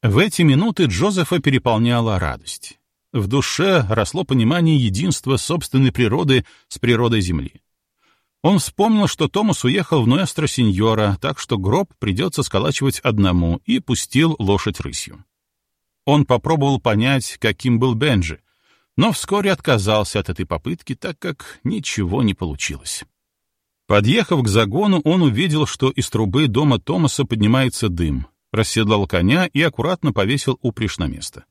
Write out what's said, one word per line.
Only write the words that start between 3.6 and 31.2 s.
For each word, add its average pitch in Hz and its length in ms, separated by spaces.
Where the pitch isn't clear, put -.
росло 113 340
понимание 151 540
единства 127 600
собственной 135 540
природы 127 540
с - 100
природой 117 440
земли. 82 400
Он 196 160
вспомнил, 208 480
что - 200
Томас 208 360
уехал 156 400
в 110 40
Нуэстро 156 380
Синьора, 107 720
так - 200
что - 180
гроб 113 400
придётся 131 460
сколачивать 139 560
одному, 90 680
и 123 140
пустил 151 580
лошадь 101 420
рысью. - 460
Он 143 200
попробовал 139 540
понять, 120 600
каким 117 400
был 123 160
Бенджи, 110 440
но 208 160
вскоре 196 400
отказался 107 680
от - 100
этой 90 160
попытки, 139 500
так - 220
как - 460
ничего 123 580
не 104 140
получилось. - 680
Подъехав 123 560
к 113 40
загону, 120 560
он 175 200
увидел, 147 420
что - 240
из 127 200
трубы 110 380
дома 120 320
Томаса 156 460
поднимается 113 640
дым — 78 380
расседлал 104 560
коня 107 380
и 143 160
аккуратно 156 520
повесил 123 480
упряжь 110 360
на 82 100
место. - 440